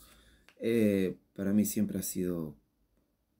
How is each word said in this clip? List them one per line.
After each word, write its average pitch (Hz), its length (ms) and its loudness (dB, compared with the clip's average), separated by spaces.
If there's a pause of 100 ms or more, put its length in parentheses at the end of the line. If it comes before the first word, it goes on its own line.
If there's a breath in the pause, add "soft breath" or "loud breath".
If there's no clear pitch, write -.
(600 loud breath)
Eh, 104 600 2 (140)
para 98 200 -2
mí 107 120 4
siempre 98 340 -2
ha 90 40 -6
sido 87 540 -4 (840)